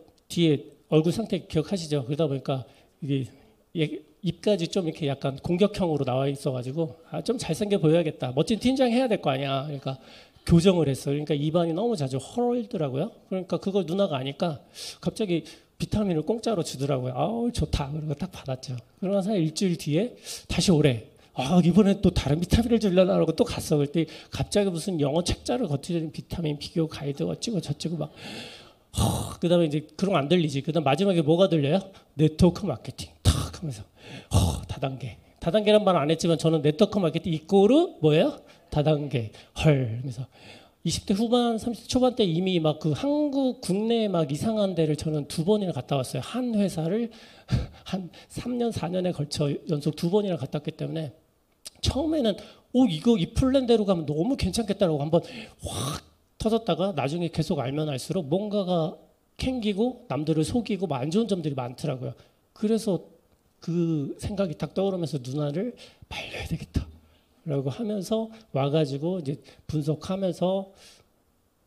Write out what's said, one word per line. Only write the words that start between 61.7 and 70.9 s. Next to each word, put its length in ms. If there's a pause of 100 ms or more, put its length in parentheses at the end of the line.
그래서 500 (560)
그 600
생각이 380
딱 160
떠오르면서 480
"누나를 540 (320)
말려야 400
되겠다."라고 1200
하면서 600 (240)
와가지고 640
이제 220 (260)
분석하면서 1040 (960)